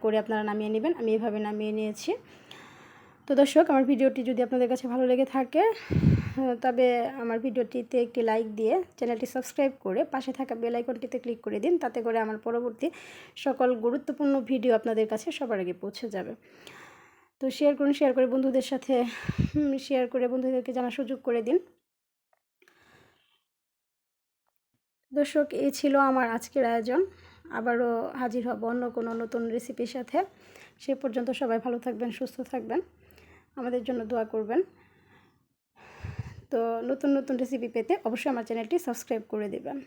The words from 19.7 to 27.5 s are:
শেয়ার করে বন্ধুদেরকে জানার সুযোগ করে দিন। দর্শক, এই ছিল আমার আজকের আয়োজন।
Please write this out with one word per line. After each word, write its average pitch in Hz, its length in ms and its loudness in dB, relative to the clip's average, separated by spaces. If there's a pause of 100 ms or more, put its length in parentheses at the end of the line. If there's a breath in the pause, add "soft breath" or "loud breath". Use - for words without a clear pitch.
শেয়ার 254 280 2
করে 247 200 2
বন্ধুদেরকে 254 440 -2
জানার 247 220 -2
সুযোগ 254 280 -4
করে 240 200 2
দিন। 302 100 4 (3500 soft breath)
দর্শক, 294 360 2 (160)
এই 277 160 4
ছিল 277 140 4 (160)
আমার 254 180 4 (100)
আজকের 262 340 0
আয়োজন। 233 300 2 (560 loud breath)